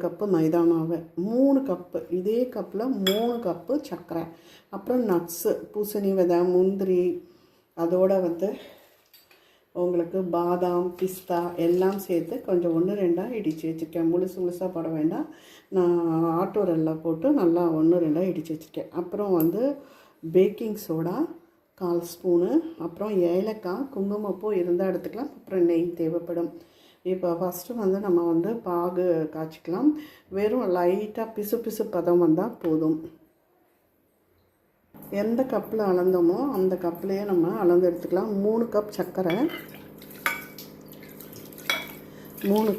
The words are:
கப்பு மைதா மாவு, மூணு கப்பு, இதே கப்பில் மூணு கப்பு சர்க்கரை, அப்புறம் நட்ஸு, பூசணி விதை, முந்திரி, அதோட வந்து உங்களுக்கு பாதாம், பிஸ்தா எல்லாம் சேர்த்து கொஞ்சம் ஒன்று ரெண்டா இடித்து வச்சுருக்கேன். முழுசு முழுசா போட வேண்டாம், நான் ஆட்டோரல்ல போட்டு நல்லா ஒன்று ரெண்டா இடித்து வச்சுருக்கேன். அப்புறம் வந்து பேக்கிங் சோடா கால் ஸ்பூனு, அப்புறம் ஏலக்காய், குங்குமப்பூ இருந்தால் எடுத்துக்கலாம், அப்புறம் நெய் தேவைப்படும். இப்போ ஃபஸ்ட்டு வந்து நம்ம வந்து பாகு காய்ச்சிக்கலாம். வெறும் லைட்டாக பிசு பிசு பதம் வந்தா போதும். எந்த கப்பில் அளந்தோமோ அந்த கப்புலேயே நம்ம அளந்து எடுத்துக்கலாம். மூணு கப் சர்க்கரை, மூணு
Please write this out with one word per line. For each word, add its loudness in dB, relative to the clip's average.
கப்பு -4
மைதா 4
மாவு, 2
மூணு 4
கப்பு, -6
இதே 0
கப்பில் -4
மூணு 2
கப்பு -4
சர்க்கரை, -8
அப்புறம் -2
நட்ஸு, -2
பூசணி -2
விதை, 4
முந்திரி, 4
அதோட 4
வந்து -2
உங்களுக்கு 0
பாதாம், 2
பிஸ்தா -2
எல்லாம் 4
சேர்த்து -2
கொஞ்சம் 2
ஒன்று 2
ரெண்டா 2
இடித்து -2
வச்சுருக்கேன். -2
முழுசு 0
முழுசா -4
போட -4
வேண்டாம், 0
நான் 4
ஆட்டோரல்ல 2
போட்டு 0
நல்லா 4
ஒன்று 6
ரெண்டா 2
இடித்து -6
வச்சுருக்கேன். -10
அப்புறம் -2
வந்து 2
பேக்கிங் 2
சோடா -2
கால் 0
ஸ்பூனு, 2
அப்புறம் -6
ஏலக்காய், -2
குங்குமப்பூ -2
இருந்தால் 2
எடுத்துக்கலாம், -6
அப்புறம் 2
நெய் 2
தேவைப்படும். -4
இப்போ -2
ஃபஸ்ட்டு -6
வந்து 2
நம்ம 4
வந்து 2
பாகு 0
காய்ச்சிக்கலாம். -2
வெறும் 0
லைட்டாக 0
பிசு -4
பிசு -4
பதம் 4
வந்தா 4
போதும். 0
எந்த 0
கப்பில் -2
அளந்தோமோ 4
அந்த 2
கப்புலேயே -4
நம்ம 2
அளந்து 6
எடுத்துக்கலாம். -2
மூணு 2
கப் -2
சர்க்கரை, -2
மூணு 2